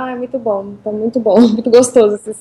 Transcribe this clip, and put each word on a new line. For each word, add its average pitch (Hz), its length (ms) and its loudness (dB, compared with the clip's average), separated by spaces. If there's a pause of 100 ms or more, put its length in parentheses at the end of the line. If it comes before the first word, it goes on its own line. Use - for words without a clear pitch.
Ah, 254 60 -8
é 254 40 -10
muito 247 240 -8
bom, 202 340 -6 (100)
tá 214 80 -8
muito 220 280 -4
bom, 214 200 2
<laughs> 240 80 6
muito 226 220 -2
gostoso 233 460 4
esses 208 260 -12